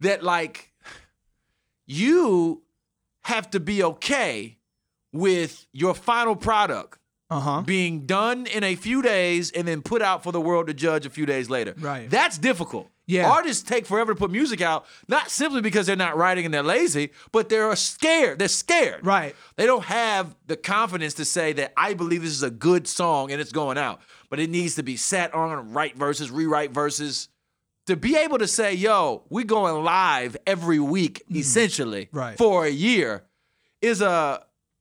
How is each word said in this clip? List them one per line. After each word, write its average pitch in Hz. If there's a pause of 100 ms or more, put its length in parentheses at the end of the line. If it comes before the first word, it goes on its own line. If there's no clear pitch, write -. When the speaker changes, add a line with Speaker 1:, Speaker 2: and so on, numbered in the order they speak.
Speaker 1:
That, 185
like, 170 (1120)
you 185 (600)
have 220
to 196
be 196
okay 160 (540)
with 175
your 170
final 233
product 208 (320)
Speaker 2:
Uh-huh. 143
Speaker 1:
being 165
done 226
in 208
a 190
few 220
days 180
and 170
then 160
put 226
out 190
for 175
the 175
world 170
to 156
judge 151
a 139
few 151
days 131
later. 117
Speaker 2:
Right. 139
Speaker 1:
That's 247
difficult. 165 (180)
Speaker 2:
Yeah. 180
Speaker 1:
Artists 311
take 240
forever 220
to 160
put 190
music 226
out, 160 (220)
not 302
simply 277
because 202
they're 196
not 175
writing 180
and 165
they're 147
lazy, 160 (220)
but 220
they're 220
scared. 302
They're 190
scared. 233
Speaker 2:
Right. 175 (220)
Speaker 1:
They -
don't 240
have 208 (100)
the 160
confidence 180
to 156
say 160
that, 139
"I 190
believe 170
this 160
is 139
a 135
good 156
song 151
and 143
it's -
going 143
out." 127 (300)
But 139
it 165
needs 170
to 156
be 127
sat 175
on, 151
write 139
verses, 143
rewrite 151
verses. 147 (580)
To 185
be 233
able 302
to 214
say, 208
"Yo, 185
we 226
going 190
live 160 (100)
every 170
week, 151
Speaker 2:
Mm. 170
Speaker 1:
essentially, 139
Speaker 2:
Right. 127
Speaker 1:
for 196
a 151
year," 147 (560)
is 220
a, 165 (360)